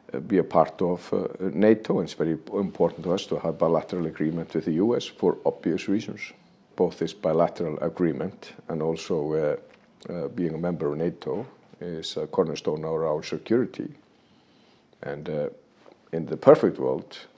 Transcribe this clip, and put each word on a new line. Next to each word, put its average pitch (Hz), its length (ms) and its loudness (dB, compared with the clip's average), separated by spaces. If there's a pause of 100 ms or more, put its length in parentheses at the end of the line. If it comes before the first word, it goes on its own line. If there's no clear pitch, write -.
(260)
be 95 120 4
a 85 60 4
part - 380 4
of, 87 300 -2
uh, 95 160 -2 (120)
nato. 104 580 4
And 87 100 -2
it's - 60 -12
very 80 220 0 (160)
important 87 520 0
to 87 100 0
us 101 120 -4
to 78 120 -2
have 78 200 -2
bilateral 82 480 2
agreement 80 480 -4
with 78 100 0
the 87 80 0
U 107 240 2
S - 100 -4
for - 380 0
obvious - 440 0
reasons. 104 320 -2 (560)
Both 90 220 0
this 85 160 -4
bilateral 80 640 0
agreement 82 760 -2 (160)
and 80 140 -4
also, 80 500 -2
uh, - 800 -4
uh, 80 160 -6
being 80 260 -2
a 78 40 -6
member 82 340 -2
of 73 60 -4
nato 85 480 -4 (340)
is 85 360 -8
a 78 100 -4
cornerstone 78 580 -2
of 80 180 -2
our 78 200 0
security. - 680 -2 (1120)
And, 76 260 -8
uh, 73 200 -2 (640)
in 80 140 -2
the 80 100 -4
perfect 135 420 8
world 67 380 -2 (220)